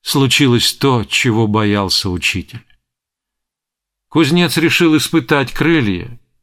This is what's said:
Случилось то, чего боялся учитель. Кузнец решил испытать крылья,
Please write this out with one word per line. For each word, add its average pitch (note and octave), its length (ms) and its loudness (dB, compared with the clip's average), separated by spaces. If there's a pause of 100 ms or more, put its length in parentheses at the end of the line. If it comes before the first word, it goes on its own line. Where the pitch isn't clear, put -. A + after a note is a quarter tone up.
Случилось C3 720 2
то, B2 320 0
чего A2+ 420 0
боялся G#2 600 0
учитель. F2+ 560 -6 (1500)
Кузнец E3 400 2
решил D#3+ 400 2
испытать C#3+ 560 0
крылья, A#2+ 680 -2 (240)